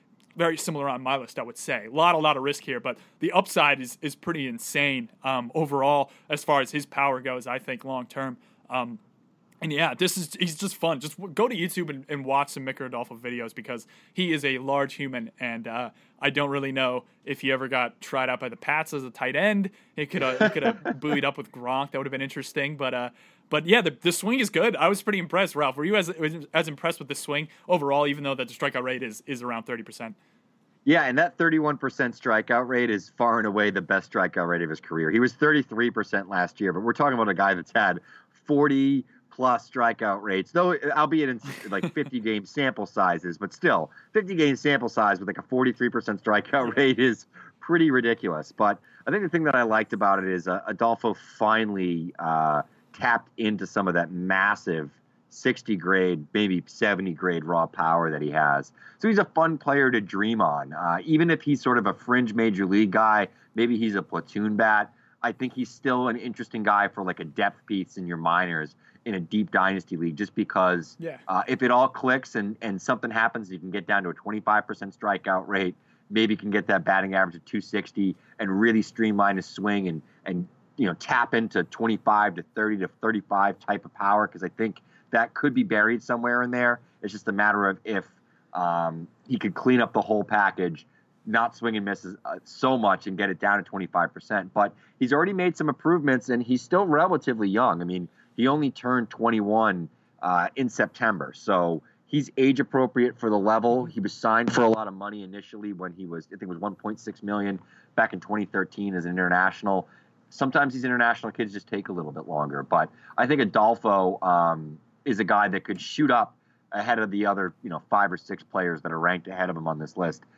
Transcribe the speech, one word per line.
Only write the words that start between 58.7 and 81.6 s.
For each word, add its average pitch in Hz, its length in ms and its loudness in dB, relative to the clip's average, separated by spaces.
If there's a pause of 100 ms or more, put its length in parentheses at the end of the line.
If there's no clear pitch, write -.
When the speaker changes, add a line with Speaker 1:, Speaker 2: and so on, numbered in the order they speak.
Speaker 2:
So 214 100 0
he's 208 100 4
a 196 60 4
fun 160 320 2
player 139 340 2
to 117 100 2
dream 104 420 -2
on. 71 300 0
Uh, 85 320 -2
even 160 260 4
if 156 100 2
he's 143 220 0
sort 123 160 4
of 104 80 0
a 95 80 0
fringe 123 400 0
major 107 320 2
league 101 240 4
guy, 107 380 4 (260)
maybe 120 240 2
he's 110 160 0
a 98 80 0
platoon 104 540 -4
bat, 107 360 2 (300)
I 120 100 -2
think 131 220 -8
he's 123 160 -6
still 127 380 -2
an 117 80 -2
interesting 117 480 -8
guy 101 240 4
for, 98 160 -8
like, 90 160 -4
a 85 40 -8
depth 101 400 -4
piece 95 320 -6
in 92 100 -10
your 85 100 -6
minors 85 580 0 (320)
in 110 80 -4
a 92 60 -2
deep 98 300 -2
dynasty 95 460 0
league, 82 180 -2
just 98 200 -8
because, 92 640 0
Speaker 1:
Yeah. 160 160 -10 (100)
Speaker 2:
uh, 92 220 0
if 123 140 -2
it 123 80 4
all 123 180 4
clicks 127 460 -2
and, 107 260 -2
and 98 220 -6
something 123 280 -2
happens, 113 400 -2
you 92 80 -10
can 90 120 -12
get 92 160 -6
down 101 160 0
to 87 80 -4
a 80 40 -8
twenty-five 104 520 0
percent 101 320 -12
strikeout 95 500 -2
rate, 95 260 0 (360)
maybe 107 260 2
can 101 140 -8
get 98 160 0
that 95 180 2
batting 95 300 2
average 92 220 0
of 85 100 -20
two 104 160 -6
sixty 98 520 -2 (240)
and 98 220 0
really 110 220 4
streamline 101 540 0
his 90 100 -4
swing 101 420 -2
and, 80 140 -6 (240)
and, 90 200 -4 (300)
you 120 100 0
know, 87 80 0
tap 120 380 0
into 110 320 0